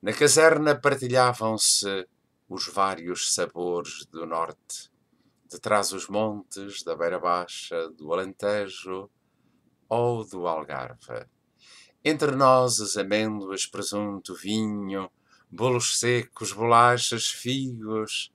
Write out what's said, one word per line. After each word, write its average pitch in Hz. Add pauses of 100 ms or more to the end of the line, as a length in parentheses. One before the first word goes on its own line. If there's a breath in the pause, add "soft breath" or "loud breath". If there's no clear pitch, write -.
Na 104
caserna 151
partilhavam-se 120 (400)
os 92
vários 90
sabores 87
do 82
norte, 82 (580)
de -
Trás-os-Montes, 101
da 82
Beira 85
Baixa, 87
do 78
Alentejo 95 (760)
ou 120
do 92
Algarve. 65 (760 loud breath)
Entre 147
nós, 127
as 104
amêndoas, 101
presunto, 101
vinho, 101 (400 soft breath)
bolos 123
secos, 117
bolachas, 117
figos. 113